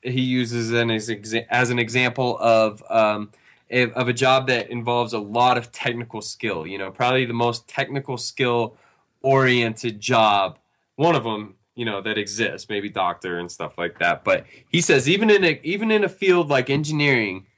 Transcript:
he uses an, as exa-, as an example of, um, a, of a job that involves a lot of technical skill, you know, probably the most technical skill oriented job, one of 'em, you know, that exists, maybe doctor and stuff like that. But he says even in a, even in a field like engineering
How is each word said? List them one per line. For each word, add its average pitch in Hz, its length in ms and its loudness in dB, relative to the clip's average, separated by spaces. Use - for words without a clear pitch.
he 127 200 -2
uses 120 500 -2
an, 117 180 2
as 110 200 -2
exa-, 110 400 -4
as 123 200 2
an 120 100 -2
example 123 600 0
of, 110 500 2
um, 107 400 0
a, 123 220 0
of 117 160 -2
a 123 60 0
job 131 340 2
that 120 220 0
involves 120 420 -2
a 113 80 -4
lot 120 380 2
of 117 160 -8
technical 117 480 -8
skill, 95 440 -6
you 95 120 -10
know, 95 140 -8
probably 127 340 0
the 120 80 -6
most 120 340 -2
technical 135 500 -6
skill 123 600 -2
oriented 123 760 2
job, 104 580 2
one 165 200 2
of 117 100 -2
'em, 107 300 -8
you 120 100 -6
know, 101 160 -4
that 107 180 -4
exists, 101 500 -4
maybe 104 180 -6
doctor 90 520 -4
and 87 120 -8
stuff - 280 -12
like 87 180 -6
that. 85 260 0
But 92 220 0
he 165 100 0
says 143 300 2
even 208 220 4
in 196 120 6
a, 160 200 2
even 190 260 -4
in 214 140 2
a 190 60 0
field 180 380 2
like 131 220 2
engineering 139 800 0